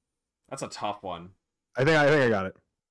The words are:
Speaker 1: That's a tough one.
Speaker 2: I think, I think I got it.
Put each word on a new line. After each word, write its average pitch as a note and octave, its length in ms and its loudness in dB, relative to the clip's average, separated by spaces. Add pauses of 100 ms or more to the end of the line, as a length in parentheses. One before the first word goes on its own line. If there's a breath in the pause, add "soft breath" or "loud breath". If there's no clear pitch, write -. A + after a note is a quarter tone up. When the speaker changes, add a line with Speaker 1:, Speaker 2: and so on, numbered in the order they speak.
(500)
Speaker 1:
That's C3+ 140 -12
a A2+ 40 -10
tough - 360 -10
one. F2 260 -14 (480)
Speaker 2:
I B2+ 60 0
think, D#3 140 4
I D3 100 4
think C#3+ 160 4
I A#2+ 60 4
got F#2+ 180 0
it. - 80 -10 (360)